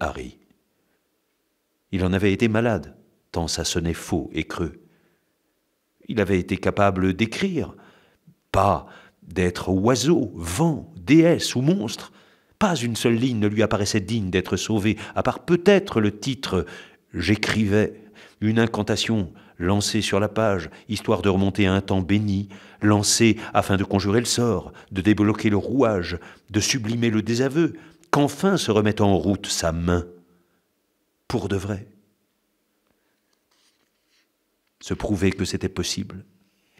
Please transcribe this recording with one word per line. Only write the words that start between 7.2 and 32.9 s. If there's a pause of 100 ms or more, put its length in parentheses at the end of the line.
pas (340)
d'être
oiseau,
vent,
déesse
ou
monstre. (460)
Pas
une
seule
ligne
ne
lui
apparaissait
digne
d'être
sauvée, (160)
à
part
peut-être
le
titre « (480)
J'écrivais », (380)
une
incantation (280)
lancée
sur
la
page, (180)
histoire
de
remonter
à
un
temps
béni, (320)
lancée (140)
afin
de
conjurer
le
sort, (180)
de
débloquer
le
rouage, (320)
de
sublimer
le
désaveu, (320)
qu'enfin
se
remette
en
route
sa
main. (1200)
Pour
de
vrai. (3000)